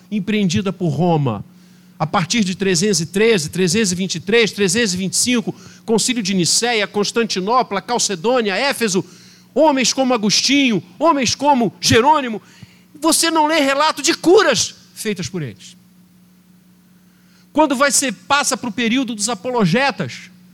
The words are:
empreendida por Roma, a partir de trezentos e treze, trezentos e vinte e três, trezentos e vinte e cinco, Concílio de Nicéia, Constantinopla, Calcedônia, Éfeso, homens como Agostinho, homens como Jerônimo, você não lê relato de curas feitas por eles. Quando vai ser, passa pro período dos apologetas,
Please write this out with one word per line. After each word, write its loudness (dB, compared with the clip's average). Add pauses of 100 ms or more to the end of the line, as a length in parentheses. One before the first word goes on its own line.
empreendida -2
por -4
Roma, 0 (520)
a -4
partir 0
de -4
trezentos 0
e -6
treze, 0
trezentos 0
e -8
vinte -4
e -10
três, 0
trezentos 0
e -6
vinte -4
e -2
cinco, -2 (300)
Concílio 0
de -4
Nicéia, 0
Constantinopla, -2
Calcedônia, -2
Éfeso, -2 (480)
homens 2
como 0
Agostinho, 0 (160)
homens 0
como 2
Jerônimo, 2 (580)
você 0
não 2
lê 2
relato 0
de 0
curas 2 (180)
feitas -8
por -8
eles. -14 (1800)
Quando 4
vai 2
ser, 0
passa -2
pro -8
período -2
dos -6
apologetas, -2 (240)